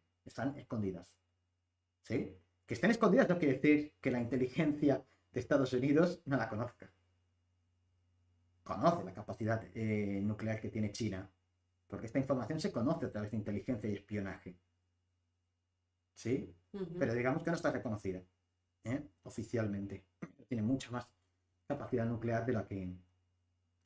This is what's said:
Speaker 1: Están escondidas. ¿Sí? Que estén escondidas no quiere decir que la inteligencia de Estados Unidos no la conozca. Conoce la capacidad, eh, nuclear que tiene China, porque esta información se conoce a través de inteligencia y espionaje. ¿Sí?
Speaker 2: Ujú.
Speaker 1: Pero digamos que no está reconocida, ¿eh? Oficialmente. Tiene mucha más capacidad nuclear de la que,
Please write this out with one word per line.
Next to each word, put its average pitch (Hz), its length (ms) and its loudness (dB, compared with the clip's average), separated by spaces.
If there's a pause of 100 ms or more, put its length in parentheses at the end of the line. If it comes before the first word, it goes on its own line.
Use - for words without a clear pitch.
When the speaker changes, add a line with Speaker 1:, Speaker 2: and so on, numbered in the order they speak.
(260)
Speaker 1:
Están 139 320 -6
escondidas. 101 580 -6 (880)
¿Sí? 143 340 -4 (300)
Que 113 100 -4
estén 196 160 4
escondidas 220 360 6
no 175 100 4
quiere 139 180 4
decir 147 440 4
que 131 120 0
la 123 100 0
inteligencia 131 840 2 (280)
de 123 80 -2
Estados 131 340 2
Unidos 147 520 4
no 135 120 0
la 113 100 0
conozca. 107 460 -6 (1700)
Conoce 107 400 2
la 92 100 -10
capacidad, 107 480 -2 (120)
eh, 107 500 0
nuclear 110 380 -2
que 107 80 -6
tiene 107 220 -2
China, 95 380 -4 (580)
porque 98 180 -10
esta 135 140 -2
información 131 400 -2
se 196 120 -2
conoce 131 360 0
a - 40 -6
través 107 200 -6
de 113 60 -2
inteligencia 107 520 -4
y 104 60 -2
espionaje. 98 600 -8 (1600)
¿Sí? - 400 -2 (200)
Speaker 2:
Ujú. 175 260 -6
Speaker 1:
Pero 113 140 2
digamos 131 300 0
que 170 60 -2
no 170 60 2
está 156 160 0
reconocida, 104 500 -4 (640)
¿eh? 135 200 -4 (200)
Oficialmente. 101 840 -4 (420)
Tiene 113 140 -2
mucha 123 300 0
más 123 180 -8 (580)
capacidad - 380 -2
nuclear 117 400 0
de 127 80 2
la 107 120 0
que, 92 280 -6 (920)